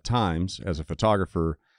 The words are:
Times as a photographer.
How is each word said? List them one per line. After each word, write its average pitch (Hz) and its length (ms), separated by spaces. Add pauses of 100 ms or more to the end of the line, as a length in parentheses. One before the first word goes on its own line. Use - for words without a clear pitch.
Times 98 600
as 82 160
a 78 40
photographer. 87 760 (220)